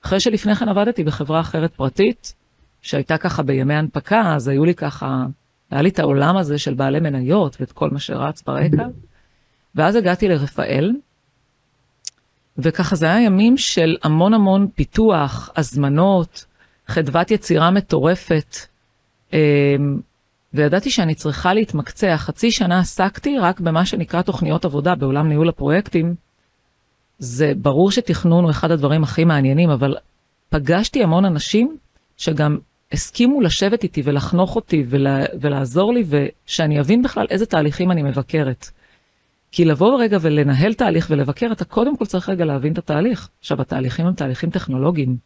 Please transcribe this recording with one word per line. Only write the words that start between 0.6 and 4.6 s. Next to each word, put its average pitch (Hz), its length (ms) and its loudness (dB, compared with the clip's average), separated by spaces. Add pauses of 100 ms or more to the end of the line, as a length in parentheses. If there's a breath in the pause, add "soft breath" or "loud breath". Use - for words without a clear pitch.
עבדתי 202 360 0
בחברה 156 360 -2
אחרת 160 340 -4
פרטית, 190 600 -2 (480)
שהייתה 156 360 -2
ככה 143 240 -4
בימי 135 320 0
הנפקה, 156 600 0
אז 135 140 -2
היו 139 160 2